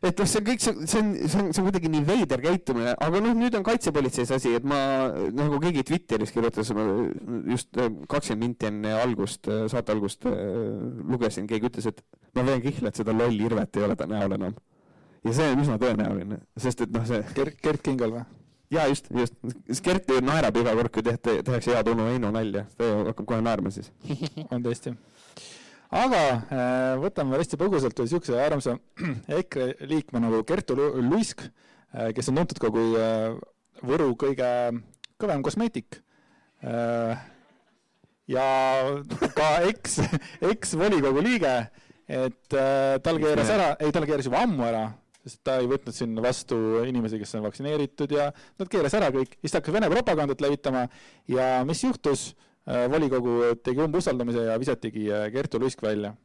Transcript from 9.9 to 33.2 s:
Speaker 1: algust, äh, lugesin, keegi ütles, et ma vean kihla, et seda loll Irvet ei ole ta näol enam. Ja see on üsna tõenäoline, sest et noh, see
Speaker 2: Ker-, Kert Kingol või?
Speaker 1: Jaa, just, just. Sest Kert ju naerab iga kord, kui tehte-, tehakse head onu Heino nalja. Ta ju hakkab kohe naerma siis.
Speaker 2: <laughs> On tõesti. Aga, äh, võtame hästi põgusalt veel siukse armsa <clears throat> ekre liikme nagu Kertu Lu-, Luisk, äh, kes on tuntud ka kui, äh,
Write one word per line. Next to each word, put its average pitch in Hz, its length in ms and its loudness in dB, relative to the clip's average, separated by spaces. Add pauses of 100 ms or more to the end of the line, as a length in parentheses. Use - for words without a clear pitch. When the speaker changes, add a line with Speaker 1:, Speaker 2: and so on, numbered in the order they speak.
Speaker 1:
algust, 101 320 -2
äh, 247 60 0 (760)
lugesin, 110 400 -2
keegi 110 240 0
ütles, - 160 -6
et - 160 -6 (320)
ma 127 80 2
vean 131 220 4
kihla, 208 260 -2
et - 80 -12
seda 110 160 0
loll 120 320 4
Irvet 107 320 0
ei 104 80 2
ole 101 80 2
ta 71 160 -6
näol 101 240 0
enam. 98 240 -4 (640)
Ja 117 160 0
see 160 160 4
on 139 80 4
üsna 131 160 2
tõenäoline, 104 600 0 (180)
sest 120 240 -2
et 113 160 -4
noh, 113 80 -2
see 113 160 0 (160)
Speaker 2:
Ker-, 139 240 -2
Kert 151 240 0
Kingol 120 300 0
või? 120 80 -8 (500)
Speaker 1:
Jaa, 156 160 4
just, 143 240 -4
just. 120 240 0 (320)
Sest 123 160 -4
Kert 185 240 0
ju 131 80 4
naerab 127 400 2
iga 117 160 2
kord, 117 240 2
kui 110 80 0
tehte-, 117 400 0
tehakse 120 320 0
head 113 160 2
onu 113 160 0
Heino 117 240 -2
nalja. 104 400 -2
Ta 117 160 0
ju 104 220 0
hakkab 107 240 -8
kohe 113 40 0
naerma 107 300 0
siis. 101 320 -12
Speaker 2:
<laughs> 151 480 -8
On 123 160 -4
tõesti. 120 300 -6 (920)
Aga, 233 300 4 (280)
äh, 127 540 0
võtame 147 340 -2
hästi 156 240 -2
põgusalt 160 400 2
veel 120 80 2
siukse 160 320 -2
armsa 135 380 0 (180)
<clears throat> 151 460 -4
ekre 131 320 -4 (100)
liikme 139 400 -2
nagu 113 140 2 (100)
Kertu 185 240 0
Lu-, 135 320 2
Luisk, 185 380 0 (500)
äh, 113 240 -4
kes 123 160 -2
on 135 80 2
tuntud 175 220 -2
ka 113 100 2
kui, 113 240 2
äh, 113 380 0 (420)